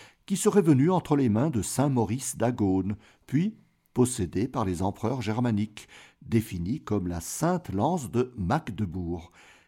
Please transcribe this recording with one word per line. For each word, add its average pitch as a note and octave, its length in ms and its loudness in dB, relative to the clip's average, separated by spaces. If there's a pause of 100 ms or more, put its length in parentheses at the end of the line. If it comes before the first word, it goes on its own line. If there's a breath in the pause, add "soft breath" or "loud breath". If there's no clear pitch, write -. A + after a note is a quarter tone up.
(240 loud breath)
qui G3 120 -2
serait G3+ 260 4
venue D#3 300 6
entre D#3 240 2
les C3+ 120 4
mains A2+ 220 2
de A2 120 -2
saint C#3 260 0
Maurice B2 480 -2
d'Agone, G2+ 580 0 (320 soft breath)
puis F#3 300 0 (360)
possédée A2 540 0
par C3 180 -4
les F2+ 160 -2
empereurs A2 400 -2
germaniques, G#2+ 680 -2 (340 loud breath)
définie G#2+ 580 -2
comme F#2+ 280 -2
la E2+ 120 -6
Sainte E3+ 500 -4
Lance A#2+ 420 -2
de B2 240 0
Magdebourg, F2+ 960 -4 (360 soft breath)